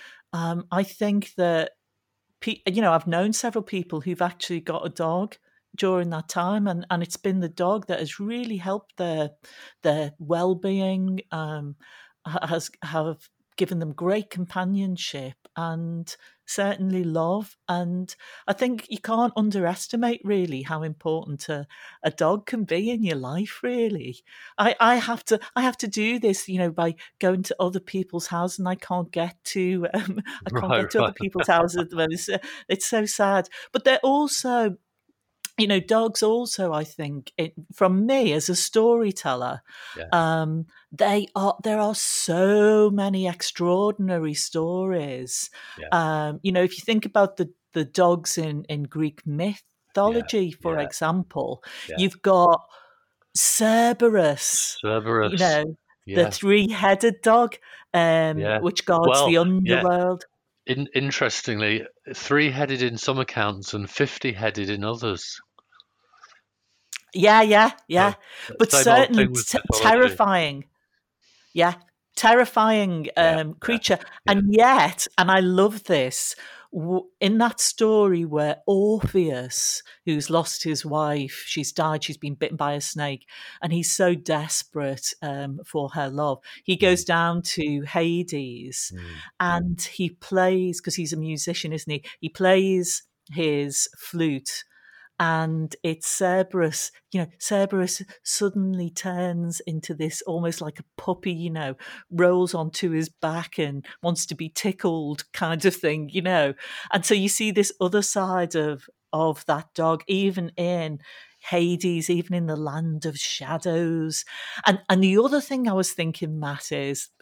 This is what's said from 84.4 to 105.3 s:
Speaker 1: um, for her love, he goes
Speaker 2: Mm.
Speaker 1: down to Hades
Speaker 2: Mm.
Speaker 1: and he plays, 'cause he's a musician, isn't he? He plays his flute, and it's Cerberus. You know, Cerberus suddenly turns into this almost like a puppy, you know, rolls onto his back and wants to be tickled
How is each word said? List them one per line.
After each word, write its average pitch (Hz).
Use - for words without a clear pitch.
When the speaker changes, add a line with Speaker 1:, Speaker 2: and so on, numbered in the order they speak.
Speaker 1:
um, 139
for 143
her 143
love, 143
he 185
goes 180
Speaker 2:
Mm. -
Speaker 1:
down 170
to 147
Hades 147
Speaker 2:
Mm. 87
Speaker 1:
and 175
he -
plays, 185
'cause 165
he's 160
a 160
musician, 160
isn't 156
he? 147
He 160
plays 185
his 143
flute, 160
and 160
it's 160
Cerberus. 185
You 185
know, 160
Cerberus 196
suddenly 190
turns 175
into 160
this 156
almost 170
like 151
a -
puppy, 185
you 170
know, 151
rolls 180
onto 165
his 160
back 165
and 143
wants 170
to 156
be 160
tickled 165